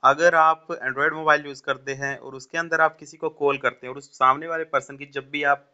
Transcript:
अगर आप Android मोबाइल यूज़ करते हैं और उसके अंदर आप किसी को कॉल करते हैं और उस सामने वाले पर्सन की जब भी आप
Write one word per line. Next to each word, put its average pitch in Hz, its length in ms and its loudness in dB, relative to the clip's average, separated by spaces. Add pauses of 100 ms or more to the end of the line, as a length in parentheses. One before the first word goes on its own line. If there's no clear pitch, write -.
अगर 160 320 4
आप 160 320 2
Android 143 460 -2
मोबाइल 151 320 0
यूज़ 139 180 -14
करते 135 300 -6
हैं 139 240 -6
और 131 180 -16
उसके 131 220 -12
अंदर 165 240 -2
आप 156 180 2
किसी 156 180 -20
को 160 120 -4
कॉल 143 280 0
करते 127 300 -4
हैं 127 40 -10
और 135 60 -12
उस - 180 -20
सामने 135 320 2
वाले 165 160 -6
पर्सन 139 340 -4
की 143 80 -16
जब 135 240 -10
भी 147 140 -6
आप 143 300 2